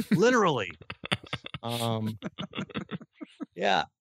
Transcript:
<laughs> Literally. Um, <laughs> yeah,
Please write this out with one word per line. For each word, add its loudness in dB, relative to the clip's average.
<laughs> -2
Literally. 4
Um, -2
<laughs> -14
yeah, 2